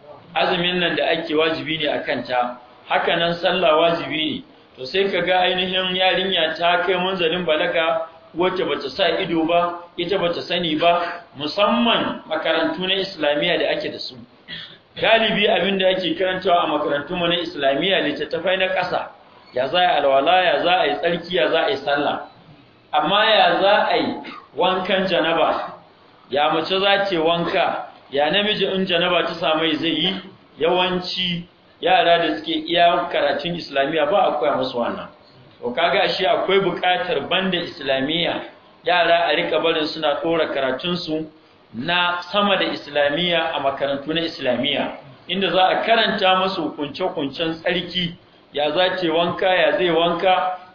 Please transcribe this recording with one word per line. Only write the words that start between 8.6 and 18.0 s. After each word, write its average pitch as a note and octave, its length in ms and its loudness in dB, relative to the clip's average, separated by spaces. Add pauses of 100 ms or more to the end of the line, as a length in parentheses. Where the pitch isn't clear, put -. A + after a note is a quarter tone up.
bata - 240 -4
sa F3+ 200 0 (120)
ido E3 240 0
ba, E3+ 400 0 (140)
ita F3 200 -2
bata E3+ 220 -2
sani E3+ 360 -2
ba, E3+ 440 2 (160)
musamman G#3 880 0
makarantu D#3+ 640 -2
na F#3+ 60 0
Islamiyya D#3+ 640 0
da C#3+ 180 0
ake D3 160 -6
da C#3 60 -10
su. - 180 -14 (800)
Galibi G#3 520 2
abin G3 300 2
da F#3+ 100 2
ake F#3 260 0
karantawa F#3 500 2
a - 20 0
makarantunmu D#3 600 -2
na F3 80 2
Islamiyya, D#3 640 0